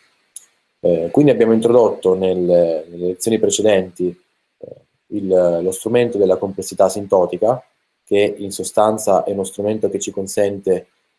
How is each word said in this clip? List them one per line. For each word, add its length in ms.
Eh, 320
quindi 220
abbiamo 200
introdotto 640
nel, 240
nelle 680
lezioni 340
precedenti, 680
eh, 80
il, 180
lo 460
strumento 440
della 200
complessità 480
asintotica, 760
che 340
in 140
sostanza 720
è 80
uno 100
strumento 480
che 80
ci 140
consente 800